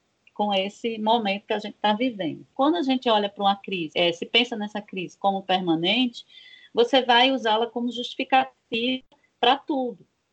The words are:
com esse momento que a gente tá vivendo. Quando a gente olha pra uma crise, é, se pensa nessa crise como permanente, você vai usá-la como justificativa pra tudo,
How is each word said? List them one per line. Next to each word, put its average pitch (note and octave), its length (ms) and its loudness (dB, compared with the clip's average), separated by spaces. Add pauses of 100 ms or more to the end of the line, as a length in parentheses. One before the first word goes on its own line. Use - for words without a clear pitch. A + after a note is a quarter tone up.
(340)
com G#3 200 -2
esse G#3 440 -4
momento G#3+ 480 0
que A3+ 80 -2
a G#3 60 -2
gente G#3 220 -12
tá G#3 120 2
vivendo. G3+ 600 -4
Quando D4+ 220 2
a F4 60 -2
gente C4 260 0
olha G#3 220 2
pra G3+ 140 -8
uma G3 120 4
crise, F3+ 400 -8
é, F3 160 2
se E3+ 140 -8
pensa A#3+ 320 0
nessa G#3 240 -8
crise F#3+ 360 -12
como G3 260 -2
permanente, F#3 840 0 (480)
você A#3+ 280 4
vai A#3+ 300 4
usá-la A3+ 360 0
como A#3+ 240 -6
justificativa C4 1120 -4 (360)
pra B3 160 4
tudo, C4 440 -6 (340)